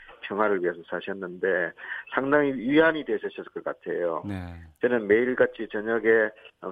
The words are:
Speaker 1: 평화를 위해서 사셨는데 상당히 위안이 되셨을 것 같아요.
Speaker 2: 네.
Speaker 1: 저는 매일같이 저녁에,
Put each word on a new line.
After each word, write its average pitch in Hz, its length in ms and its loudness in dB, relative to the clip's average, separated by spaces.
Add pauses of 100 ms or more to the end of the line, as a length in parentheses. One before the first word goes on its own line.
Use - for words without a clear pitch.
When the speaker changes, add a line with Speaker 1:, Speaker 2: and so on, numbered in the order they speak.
(280)
Speaker 1:
평화를 101 360 2
위해서 85 160 -2 (100)
사셨는데 90 800 -4 (420)
상당히 139 400 2
위안이 147 520 2
되셨을 101 480 -6
것 82 100 -10
같아요. 82 600 -4
Speaker 2:
네. 101 100 -6 (460)
Speaker 1:
저는 120 260 0
매일같이 120 640 2
저녁에, 110 580 2 (420)